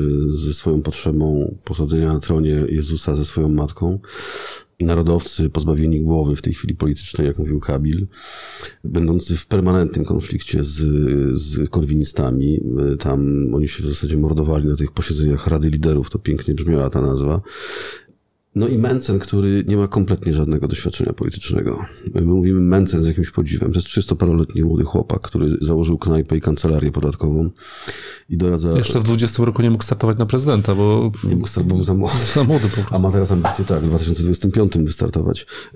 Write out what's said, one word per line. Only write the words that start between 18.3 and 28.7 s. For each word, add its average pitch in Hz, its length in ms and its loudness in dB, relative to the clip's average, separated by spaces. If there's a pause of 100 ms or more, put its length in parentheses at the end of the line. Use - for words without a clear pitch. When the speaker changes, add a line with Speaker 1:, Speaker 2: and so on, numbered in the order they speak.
Speaker 1:
No 107 120 2
i 120 100 0
Mencen, 120 400 0
który 101 500 0
nie 101 80 2
ma 101 120 2
kompletnie 95 460 0
żadnego 76 340 0
doświadczenia - 440 -2
politycznego. - 720 -4 (300)
My - 60 0
mówimy 92 400 4
Mencen 90 420 4
z 80 40 4
jakimś 82 240 0
podziwem. - 420 -2
To 87 60 2
jest 85 100 -2
trzystoparoletni 85 760 2
młody 80 220 2
chłopak, - 380 0
który - 280 0 (100)
założył 80 380 2
knajpę 80 380 2
i 78 40 2
kancelarię 76 520 0
podatkową 78 580 0 (800)
i 85 80 -4
doradza 85 420 0